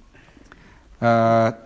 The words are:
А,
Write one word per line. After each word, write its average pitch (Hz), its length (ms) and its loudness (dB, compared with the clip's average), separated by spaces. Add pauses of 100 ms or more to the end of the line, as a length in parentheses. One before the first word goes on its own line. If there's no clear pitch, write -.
(1000)
А, 113 640 0